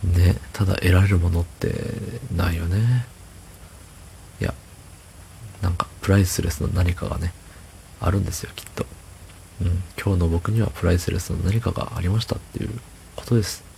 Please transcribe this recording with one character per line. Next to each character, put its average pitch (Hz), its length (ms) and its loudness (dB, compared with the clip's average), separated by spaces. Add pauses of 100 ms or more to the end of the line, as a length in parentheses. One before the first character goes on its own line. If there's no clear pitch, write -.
ね。 87 320 6 (160)
た - 120 0
だ 92 120 2
得 92 160 4
ら 92 100 8
れ 98 60 6
る 98 100 4
も 87 100 2
の 85 120 2
っ 85 40 0
て - 300 -4 (640)
な 87 160 2
い 82 40 -2
よ 82 100 -4
ね。 117 380 2 (1400)
い - 40 -2
や、 - 100 -4 (1040)
な 92 100 0
ん 87 40 0
か - 140 -4 (140)
プ 95 100 4
ラ 98 60 8
イ 95 60 6
ス - 160 -2
レ 87 100 -2
ス - 100 -6
の - 80 -2
何 87 260 2
か - 120 -6
が - 120 -4
ね、 85 140 -4 (680)
あ - 120 0
る 98 80 2
ん 95 40 0
で - 60 -4
す - 140 -8
よ、 - 100 -14
き - 80 -14
っ - 20 -16 (120)
と。 - 100 -4 (760)
う 95 40 -2
ん。 90 180 0 (180)
今 98 140 0
日 90 60 2
の 85 80 2
僕 85 240 0
に 113 80 2
は 104 80 2
プ - 180 -4
ラ 85 60 4
イ 87 80 2
ス - 100 -4
レ 90 80 -2
ス - 120 -8
の 85 80 -4
何 95 220 0
か 92 120 -2
が - 240 -6
あ - 40 -4
り 87 80 -2
ま 110 120 2
し - 60 -6
た - 100 -4
っ - 20 -8
て - 240 -10
い - 40 -6
う 110 40 -6 (460)
こ - 100 -14
と 123 80 0
で 113 80 4
す。 - 220 -8 (140)